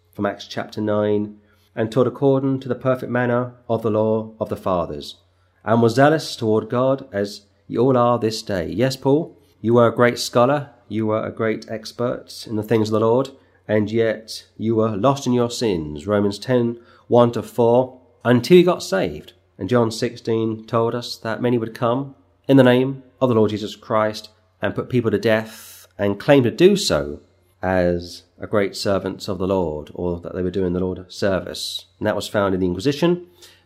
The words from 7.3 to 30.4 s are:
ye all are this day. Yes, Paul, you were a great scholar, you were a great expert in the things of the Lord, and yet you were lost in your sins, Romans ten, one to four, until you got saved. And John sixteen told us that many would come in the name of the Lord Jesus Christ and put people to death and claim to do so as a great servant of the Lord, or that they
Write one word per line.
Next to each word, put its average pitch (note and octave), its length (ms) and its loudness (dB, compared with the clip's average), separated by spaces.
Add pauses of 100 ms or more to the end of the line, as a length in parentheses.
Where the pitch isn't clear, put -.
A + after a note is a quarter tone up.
ye - 100 -8
all C3 180 4
are A#2+ 220 4
this A2 240 -2
day. F#2 260 -4
Yes, B2+ 280 -2
Paul, D3 420 0 (240)
you A2+ 140 2
were A#2+ 100 8
a A2+ 100 2
great A#2+ 220 2
scholar, C3 540 0 (160)
you G#2+ 180 -4
were A2 180 -2
a - 80 -6
great A2 380 -4
expert - 800 -8
in A#2 80 -6
the G#2+ 80 -2
things A2 260 0
of A2 40 -2
the A2 120 2
Lord, B2 240 2 (380)
and G#2 240 2
yet A2+ 560 -2 (100)
you A2 200 -2
were A2 200 0
lost C3+ 300 0
in B2+ 60 2
your A#2+ 180 2
sins, E2 560 -4
Romans G2+ 320 0
ten, A#2+ 400 0 (280)
one A#2+ 260 6
to A2 100 -4
four, B2 580 2 (240)
until B2 320 6
you F3 60 10
got F3 180 0
saved. - 520 -4 (260)
And F#2 100 -6
John A#2 220 2
sixteen A2+ 760 -4
told A#2 300 0
us A#2+ 220 -10
that A2 220 -8
many B2 200 0
would A2 160 -6
come C3 400 -2 (320)
in C#3 100 6
the C3 60 10
name B2+ 400 2 (160)
of B2+ 100 2
the A#2+ 60 2
Lord A2 140 4
Jesus G#2 260 -8
Christ G#2+ 540 -4 (320)
and G2+ 140 -4
put - 140 -8
people A#2 220 0
to G2+ 60 2
death A2 720 -4 (100)
and G3+ 220 -2
claim C#3+ 240 4
to A2+ 80 0
do F#3+ 240 6
so D2 440 -2 (440)
as F2 600 -2 (160)
a - 60 -12
great G2+ 300 -2
servant F#2+ 520 -4
of F#2 120 -6
the F#2 80 -2
Lord, E2 480 -2
or F2 240 -4
that E2+ 160 -12
they F2+ 80 -4